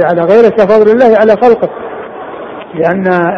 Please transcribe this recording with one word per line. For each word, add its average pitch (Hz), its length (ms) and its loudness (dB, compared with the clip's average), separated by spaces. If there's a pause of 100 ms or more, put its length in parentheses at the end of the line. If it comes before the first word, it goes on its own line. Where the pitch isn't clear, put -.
على 175 120 -2
غيره 208 280 4
كفضل 214 420 2
الله 233 280 4
على 214 120 4
خلقه"، 208 380 2 (1040)
لأن 175 320 -2 (300)